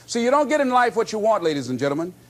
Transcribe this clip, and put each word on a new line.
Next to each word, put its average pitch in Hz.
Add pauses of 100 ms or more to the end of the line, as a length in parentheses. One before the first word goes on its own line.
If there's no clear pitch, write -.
See, 233
you 240
don't 285
get 294
in 254
life 240
what 226
you 214
want, 208
ladies 147
and 127
gentlemen. 143 (160)